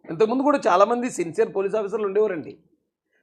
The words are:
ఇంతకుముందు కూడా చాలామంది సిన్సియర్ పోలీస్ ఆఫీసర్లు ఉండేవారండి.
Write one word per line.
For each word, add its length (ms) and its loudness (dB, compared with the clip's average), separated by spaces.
ఇంతకుముందు 340 0
కూడా 240 2
చాలామంది 420 4
సిన్సియర్ 460 -4
పోలీస్ 200 -2
ఆఫీసర్లు 300 -4
ఉండేవారండి. 520 -2